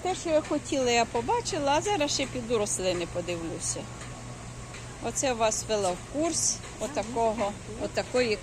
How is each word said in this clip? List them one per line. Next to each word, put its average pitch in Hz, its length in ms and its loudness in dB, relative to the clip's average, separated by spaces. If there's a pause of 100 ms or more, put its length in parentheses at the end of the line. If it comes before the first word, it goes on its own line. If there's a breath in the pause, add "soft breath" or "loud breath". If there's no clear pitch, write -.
Те, 370 120 0
що - 160 -4
я 311 100 6
хотіла, 285 500 0
я 233 140 6
побачила, 285 720 2
а 320 40 6
зараз 320 300 2
ще 277 160 0
піду 240 320 -2
рослини 185 540 0
подивлюся. 170 680 -4 (1200)
Оце 254 280 2
у 233 40 2
вас 220 320 2
вела 202 220 4
в 180 60 0 (160)
курс 320 440 2 (240)
отакого, 226 720 0 (320)
отакої 214 580 2